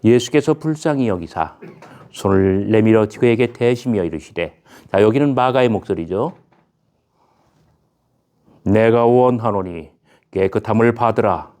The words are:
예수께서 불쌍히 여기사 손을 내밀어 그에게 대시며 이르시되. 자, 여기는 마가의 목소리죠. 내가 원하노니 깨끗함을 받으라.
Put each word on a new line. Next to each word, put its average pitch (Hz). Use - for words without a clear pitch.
예수께서 127
불쌍히 151
여기사 85
손을 98
내밀어 110
그에게 120
대시며 120
이르시되. 80
자, 98
여기는 131
마가의 127
목소리죠. 95
내가 113
원하노니 110
깨끗함을 110
받으라. 113